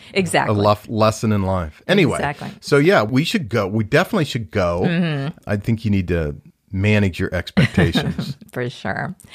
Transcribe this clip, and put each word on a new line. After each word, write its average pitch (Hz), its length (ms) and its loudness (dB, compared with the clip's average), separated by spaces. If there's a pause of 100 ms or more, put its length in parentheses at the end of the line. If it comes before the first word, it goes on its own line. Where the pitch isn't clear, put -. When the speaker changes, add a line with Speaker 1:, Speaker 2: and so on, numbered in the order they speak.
(120)
Speaker 1:
Exactly. 160 440 0
Speaker 2:
A - 20 2
lef-, 104 300 2
lesson 110 420 2
in 101 120 2
life. 92 440 -4
Anyway, 170 300 2
Speaker 1:
Exactly. 147 340 -6 (100)
Speaker 2:
so - 180 2
yeah, 160 260 4
we 127 180 0
should 165 260 -2
go. 101 200 -2
We 107 160 -2
definitely 165 400 0
should 117 260 -6
go. 87 340 0
Speaker 1:
Mm-hmm. 165 640 -2
Speaker 2:
I 107 100 -2
think 110 280 -2
you 107 80 0
need 95 160 0
to 80 260 -2 (380)
manage 101 480 2
your 92 120 -2
expectations. - 1120 0
Speaker 1:
<laughs> - 80 -20
For 123 180 -6
sure. - 440 -8 (200)